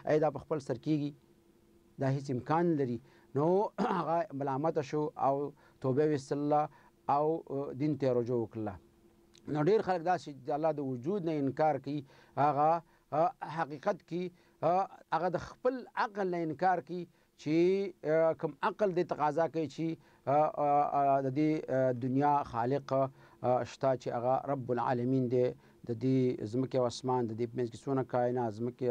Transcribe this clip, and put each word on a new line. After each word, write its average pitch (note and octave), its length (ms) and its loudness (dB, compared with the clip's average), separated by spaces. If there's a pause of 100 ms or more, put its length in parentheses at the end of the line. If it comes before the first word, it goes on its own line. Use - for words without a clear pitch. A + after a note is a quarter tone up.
آیا D3+ 160 2
دا D3+ 100 2
په C3+ 100 -8
خپل D#3 200 -4
سر - 140 -4
کیږي؟ D3 380 -2 (880)
دا C3+ 120 0
هیڅ C#3 200 -4
امکان D3+ 340 0
نه E3+ 100 4
لري. A#2+ 240 -2 (360)
نو F3+ 420 2
<clears throat> G3 200 0
هغه E3 360 0
ملامته C#3 480 -2
شو D3+ 340 -2
او C#3 360 0 (300)
توبه C3 240 2
ویستله D3 640 0 (400)
او، D3+ 400 2
آ، C#3 220 -6
دین C#3+ 260 0
ته C3+ 160 2
رجوع A#2+ 340 0
وکړله. A2 240 -6 (760)
نو D3 160 0
ډېر F#3 180 4
خلک F3+ 240 -2
داسې F3 240 0 (180)
د D#3 40 -2
الله D#3 200 0
د D3 80 -4
وجود C#3+ 460 -4
نه E3 60 -2
انکار C#3+ 460 0
کوي، C#3 260 -8 (340)
هغه، D3 440 2 (300)
آ، D#3 160 2 (340)
حقیقت D3+ 340 -4 (140)
کې، F3+ 200 -6 (320)
آ، F3+ 240 2 (280)
هغه E3 160 0
د D3+ 80 -2
خپل B3 480 -4 (100)
عقل G3+ 320 -2
نه F3 100 -2
انکار E3+ 420 0
کوي E3+ 280 -10 (320)
چې، D3 140 -4 (540)
آ، D#3+ 260 4
کوم D#3 180 -6 (120)
عقل G3 320 0
دې F3 120 2
تقاضا D3+ 400 0
کوي D#3 200 -4
چې، D#3+ 280 -4 (300)
آ، C3 60 0
آ، D3 380 2 (320)
آ، C#3 200 4
د C3 140 -2
دې، D#3 360 0
آ، C3 200 2
دنیا C3+ 520 2
خالق، C3+ 500 -2
آ، B2+ 720 0
شته C3 320 0
چې B2+ 120 -8
هغه B2+ 380 0
رب C3 260 -4
العالمین B2 600 0
دی، B2+ 180 4 (380)
د B2 40 -2
دې B2+ 520 2
ځمکې B2 320 -2
او B2+ 100 2
اسمان، B2 420 -2
د A2 40 -4
دې A2+ 140 -4
په A#2 120 -8
منځ A#2+ 120 -2
کې - 140 -14
څونه C3+ 200 -2
کائنات، B2 500 -2
ځمکې، A#2+ 380 -6